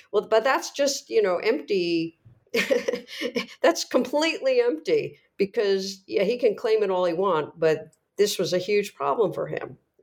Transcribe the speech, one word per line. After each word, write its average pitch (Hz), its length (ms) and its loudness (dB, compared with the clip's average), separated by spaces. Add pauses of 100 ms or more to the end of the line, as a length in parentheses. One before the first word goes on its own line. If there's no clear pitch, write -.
(120)
Well, 208 180 0
but 220 140 4
that's 285 260 0
just, - 400 -2
you 226 100 2
know, 185 180 2
empty. 175 800 -2 (360)
<laughs> - 1040 -4
That's 330 240 2
completely 269 760 0
empty, 233 580 0 (180)
because, 196 680 -2
yeah, - 160 -2
he 226 160 0
can 220 160 2
claim 220 300 0
it 190 60 0
all 185 140 0
he 180 80 0
want, 170 460 -2
but 156 300 0 (280)
this 202 220 0
was 165 140 -2
a 180 60 2
huge 202 360 0
problem 233 380 0
for 147 160 -6
him, - 280 -8 (260)